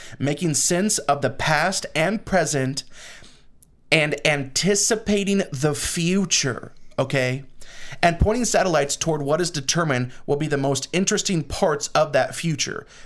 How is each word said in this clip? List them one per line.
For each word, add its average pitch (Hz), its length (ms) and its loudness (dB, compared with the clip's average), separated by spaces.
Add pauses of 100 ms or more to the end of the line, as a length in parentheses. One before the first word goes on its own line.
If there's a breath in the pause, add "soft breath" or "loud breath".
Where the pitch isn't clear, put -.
(180 loud breath)
making 147 360 0
sense 185 440 2
of 143 220 0
the 131 100 2
past 156 640 0
and 180 300 0
present, 139 580 0 (1080 loud breath)
and 151 240 4 (100)
anticipating 196 1160 2 (100)
the 147 220 0
future, 170 1000 0 (260)
okay? 131 460 0 (580 loud breath)
And 170 160 4
pointing 226 260 2
satellites 165 520 2
toward 156 260 -2
what 151 180 2
is 170 100 0
determined 131 600 0 (140 loud breath)
will 143 100 0
be 151 100 0
the 143 100 0
most 139 360 0
interesting 190 500 2
parts 151 460 0
of 147 240 2
that 131 220 2
future - 520 -4 (200 loud breath)